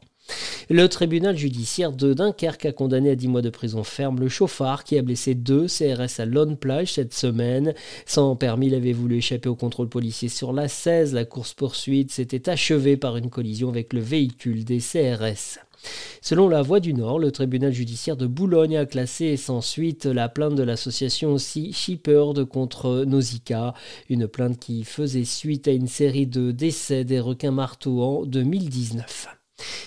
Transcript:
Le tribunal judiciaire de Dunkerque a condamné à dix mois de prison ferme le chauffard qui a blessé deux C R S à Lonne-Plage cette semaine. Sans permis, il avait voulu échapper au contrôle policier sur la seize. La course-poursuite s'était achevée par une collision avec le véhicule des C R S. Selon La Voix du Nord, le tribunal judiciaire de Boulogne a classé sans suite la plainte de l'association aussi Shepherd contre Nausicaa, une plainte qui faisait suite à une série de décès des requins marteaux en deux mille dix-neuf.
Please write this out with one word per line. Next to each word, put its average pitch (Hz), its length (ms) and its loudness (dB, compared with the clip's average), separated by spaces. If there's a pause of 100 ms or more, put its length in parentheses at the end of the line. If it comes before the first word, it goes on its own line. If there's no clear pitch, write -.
(680)
Le 175 180 8
tribunal 170 500 2
judiciaire 143 540 -2
de 139 220 4
Dunkerque 170 520 0
a 147 60 0
condamné 135 400 2
à 135 40 4
dix 123 120 -2
mois 123 160 2
de 117 80 -2
prison 110 320 -4
ferme 131 360 -4
le 127 100 0
chauffard 135 540 0
qui - 140 2
a 135 60 2
blessé 123 320 0
deux 135 320 2
C 151 260 0
R 123 80 -2
S 123 180 -4
à 113 60 -4
Lonne-Plage 147 680 0
cette 127 200 -2
semaine. 127 600 0 (320)
Sans 139 280 4
permis, 123 320 2
il 131 60 2
avait 123 200 2
voulu 120 240 0
échapper 120 320 -2
au 120 60 -2
contrôle 120 340 -4
policier 117 400 -4
sur 127 240 -6
la 143 160 0
seize. 165 440 2
La 120 120 0
course-poursuite 135 880 -2
s'était 127 380 -4
achevée 143 480 4
par 131 200 -2
une 120 120 -4
collision 120 400 -4
avec 117 240 -4
le 123 60 0
véhicule 120 640 0
des 120 160 -2
C 131 340 0
R 110 100 -4
S. - 360 -6 (600)
Selon 185 260 4
La 160 140 4
Voix 151 180 4
du 170 140 0
Nord, 123 260 0
le 147 140 2
tribunal 131 400 0
judiciaire 120 420 -4
de 127 100 -2
Boulogne 160 520 2
a 147 80 0
classé 143 500 -2
sans 135 240 -2
suite 156 460 -4
la 123 240 0
plainte 147 260 0
de 135 80 2
l'association 127 720 -2
aussi 156 400 -4
Shepherd 147 720 2
contre 131 600 -2
Nausicaa, 120 680 0 (340)
une 117 220 0
plainte 123 280 -2
qui 117 280 -6
faisait 131 400 -2
suite 147 420 -4
à 147 40 6
une 127 160 2
série 139 380 2
de 123 260 0
décès 135 520 -2
des 127 160 0
requins 127 320 -2
marteaux 131 500 -2
en 139 240 0
deux 131 180 0
mille 170 260 0
dix-neuf. 117 580 -6 (600)